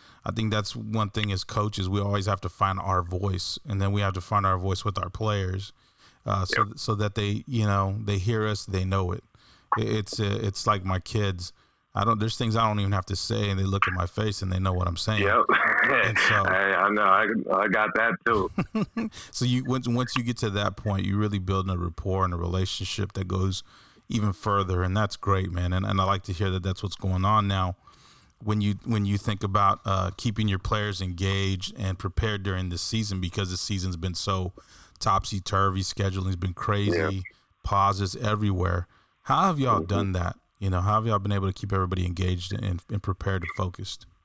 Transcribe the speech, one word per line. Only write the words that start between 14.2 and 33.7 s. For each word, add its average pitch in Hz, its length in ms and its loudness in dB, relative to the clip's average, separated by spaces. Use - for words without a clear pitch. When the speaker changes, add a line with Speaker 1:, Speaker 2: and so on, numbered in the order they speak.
Speaker 1:
and 92 100 -4
they 92 80 0
know 95 140 2
what 90 140 0
I'm 85 100 -2
saying. 104 260 0
Speaker 2:
Yep. 113 260 4
<laughs> - 60 4
Speaker 1:
And 110 300 2
so - 240 4
Speaker 2:
I, 95 420 2
I 101 40 4
know. 104 140 2
I, 101 240 6
I 101 140 4
got 107 260 2
that 113 160 2
too. 107 260 2
Speaker 1:
<laughs> - 580 -6
So - 140 -2
you, 127 180 2
once, 127 240 -2
once 123 300 0
you 123 60 0
get 117 140 -2
to 110 120 0
that 101 260 -2
point, 98 300 -2
you're 98 120 0
really 104 220 0
building 95 340 0
a 87 40 -2
rapport 92 480 -2
and 90 80 0
a 87 40 -4
relationship 92 760 -2
that 95 160 -6
goes 92 340 0
even 104 240 0
further, 92 500 0
and 92 140 0
that's 107 180 0
great, 95 380 0
man. 90 180 0
And, 95 140 0
and 98 160 2
I - 20 4
like 95 200 0
to 95 100 -4
hear 98 160 0
that 90 140 -2
that's 95 200 -2
what's 92 140 -6
going 92 260 0
on 104 240 4
now. 95 300 0
When 107 180 2
you, 104 140 2
when 107 200 2
you 101 120 2
think 104 260 -2
about, 98 420 2
uh, 95 320 0
keeping 107 300 0
your 98 120 2
players 104 420 -2
engaged 95 800 -2
and 95 180 -2
prepared 104 460 -2
during 92 260 -2
the 87 80 -4
season, 104 440 -2
because 92 280 -2
the 90 80 -4
season's 92 400 -4